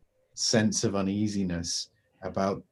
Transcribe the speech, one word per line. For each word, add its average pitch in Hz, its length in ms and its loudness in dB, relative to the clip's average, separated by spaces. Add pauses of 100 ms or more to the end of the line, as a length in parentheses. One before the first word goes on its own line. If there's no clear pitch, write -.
(340)
sense 107 500 2
of 101 120 0
uneasiness 98 920 -2 (320)
about 95 500 -2